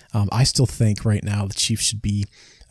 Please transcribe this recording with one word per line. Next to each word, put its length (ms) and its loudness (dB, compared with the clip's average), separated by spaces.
Um, 180 2
I 120 4
still 200 2
think 400 0
right 180 2
now 220 -2
the 80 -6
Chiefs 320 -2
should 160 -4
be, 240 -2